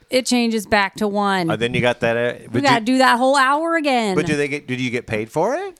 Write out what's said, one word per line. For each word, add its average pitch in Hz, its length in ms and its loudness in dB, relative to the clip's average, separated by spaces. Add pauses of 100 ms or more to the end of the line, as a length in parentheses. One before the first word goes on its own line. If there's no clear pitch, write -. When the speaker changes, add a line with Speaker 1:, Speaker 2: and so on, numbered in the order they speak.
(100)
Speaker 1:
it 254 160 0
changes 226 400 0
back 202 300 0
to 214 100 -2
one. 196 440 0
Speaker 2:
Oh, 107 60 -2
then 117 180 -2
you 123 60 0
got 120 200 0
that, 117 160 0
uh, 120 240 -2
Speaker 1:
We - 80 -20
Speaker 2:
but 117 140 -2
Speaker 1:
gotta 240 220 2
Speaker 2:
do, 254 100 0
Speaker 1:
do 262 40 2
that 247 200 4
whole 262 180 2
hour 294 400 2
again. 247 400 0
Speaker 2:
but 156 100 0
do 151 100 0
they 143 120 0
get, 143 180 -6
do 127 80 -4
you 127 160 -2
get 120 160 -4
paid 110 240 -4
for 190 240 -2
it? 370 260 -8